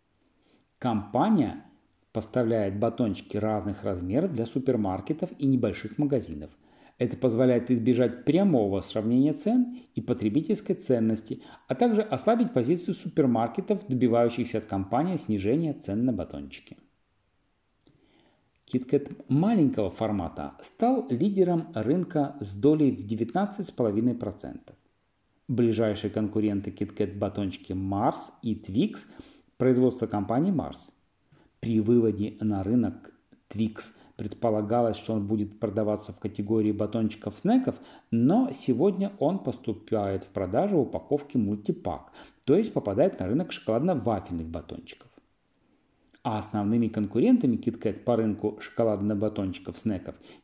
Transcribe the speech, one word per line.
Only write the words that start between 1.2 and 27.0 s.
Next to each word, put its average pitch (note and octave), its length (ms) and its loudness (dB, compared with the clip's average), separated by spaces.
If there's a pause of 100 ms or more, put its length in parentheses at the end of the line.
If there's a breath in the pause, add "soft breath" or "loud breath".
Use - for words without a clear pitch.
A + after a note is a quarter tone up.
поставляет A2 680 0
батончики A2+ 580 -2
разных G#2 460 -2
размеров G#2 500 -2
для A2+ 140 -4
супермаркетов B2 880 -2
и D3 80 -2
небольших A2+ 540 0
магазинов. A2 500 -2 (480 soft breath)
Это B2 180 -2
позволяет B2 540 4
избежать A#2+ 560 2
прямого C3+ 560 4
сравнения B2 520 2
цен A#3+ 440 0 (160 loud breath)
и A2 80 -4
потребительской C3 720 0
ценности, A2+ 680 0 (240 loud breath)
а C3 80 -2
также A3 260 4
ослабить G#3+ 520 0
позицию E3 420 0
супермаркетов, C#3 920 0
добивающихся A#2 680 2
от G#2+ 80 -4
компании B2 520 -2
снижения A#2 560 0
цен G#2+ 320 -2
на C3 60 2
батончики. D2 680 -10 (1900 soft breath)
Кит B2+ 240 -4
Кэт - 400 -2
маленького C#3+ 640 2
формата G2 720 -4
стал B3 480 0
лидером F3 640 2
рынка D3 640 0
с G2 160 -10
долей C#3 360 6
в F#2+ 140 -8
девятнадцать D#3+ 640 -2
с - 40 -12
половиной A2+ 440 0
процентов. - 600 -10 (720)
Ближайшие A2 600 2
конкуренты G#2 640 -2
Кит - 220 -6
Кэт G2 220 -4